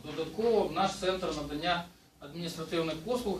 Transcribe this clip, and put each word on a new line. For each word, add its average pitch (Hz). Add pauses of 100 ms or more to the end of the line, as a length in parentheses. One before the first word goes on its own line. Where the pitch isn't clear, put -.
додатково 160
в 151
наш 185
центр 185 (140)
надання 165 (360)
адміністративних 160
послуг, 208